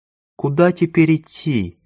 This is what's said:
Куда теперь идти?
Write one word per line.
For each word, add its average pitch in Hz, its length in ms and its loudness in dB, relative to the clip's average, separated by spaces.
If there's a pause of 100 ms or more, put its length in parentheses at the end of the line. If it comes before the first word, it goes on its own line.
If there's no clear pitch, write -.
(340)
Куда 160 380 2
теперь 165 440 2
идти? 123 680 -6